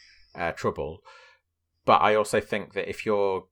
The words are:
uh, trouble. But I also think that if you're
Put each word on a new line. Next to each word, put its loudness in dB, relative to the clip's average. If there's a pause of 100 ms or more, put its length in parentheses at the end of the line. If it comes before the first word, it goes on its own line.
(360)
uh, -4
trouble. -6 (840)
But 6
I 4
also 2
think -6
that -4
if -10
you're 0